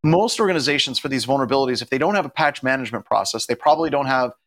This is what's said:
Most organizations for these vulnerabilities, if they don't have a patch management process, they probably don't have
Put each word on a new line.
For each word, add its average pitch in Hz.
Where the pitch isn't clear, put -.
Most 180
organizations 143
for 143
these 127
vulnerabilities, 131
if -
they 131
don't 175
have 185
a 135
patch 147
management 123
process, 104
they 120
probably 156
don't 139
have 127